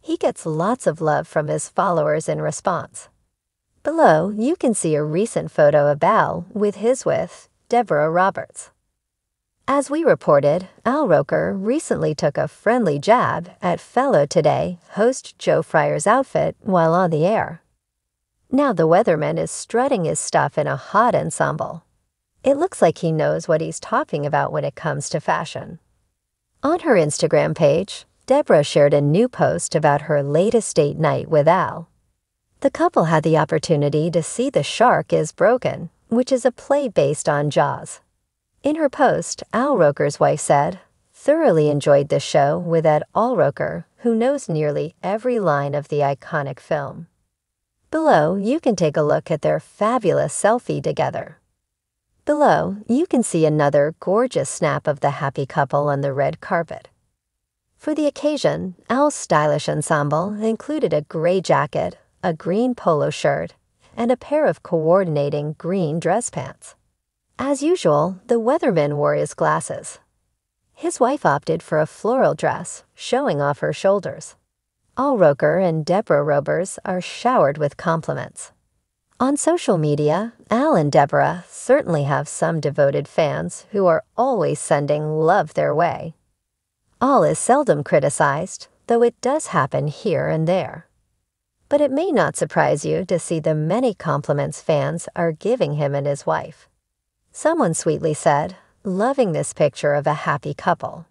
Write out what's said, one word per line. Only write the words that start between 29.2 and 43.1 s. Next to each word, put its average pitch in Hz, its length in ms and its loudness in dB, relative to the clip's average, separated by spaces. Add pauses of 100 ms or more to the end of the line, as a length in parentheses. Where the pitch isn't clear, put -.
post 165 460 -2
about 147 280 2
her 147 200 0
latest 185 540 0
date 147 240 2
night 143 300 0
with 151 180 4
Al. 165 400 0 (720)
The - 100 2
couple 302 360 2
had 160 180 2
the 160 140 4
opportunity 151 760 0
to 165 100 0
see 254 280 -4
The 151 140 0
Shark 208 500 2
is 156 180 -2
Broken, 165 580 0 (200)
which 247 220 0
is 254 140 -2
a 247 60 4
play 277 380 -2
based 151 380 0
on 147 220 0
Jaws. 143 520 -2 (600)
In 302 140 0
her 311 140 0
post, 170 520 0 (100)
Al 262 240 0
Roker's 147 440 2
wife 147 200 2
said, 160 400 0 (340)
"Thoroughly 220 560 4
enjoyed 143 400 4
this 143 120 0
show 147 380 2
with 165 260 0
Ed 151 160 4 (140)